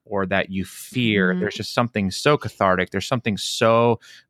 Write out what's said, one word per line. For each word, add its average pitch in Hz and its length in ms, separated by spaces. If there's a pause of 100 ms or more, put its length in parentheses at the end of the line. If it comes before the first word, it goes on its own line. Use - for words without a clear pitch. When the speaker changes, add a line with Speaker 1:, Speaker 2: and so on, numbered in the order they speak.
Speaker 1:
or 98 200
that 92 240
you 95 160
fear. 104 640
Speaker 2:
Mm-hmm. 92 120
Speaker 1:
There's 104 120
just - 220
something 107 340
so 147 280
cathartic. 92 520
There's 98 160
something 117 320
so 117 640 (300)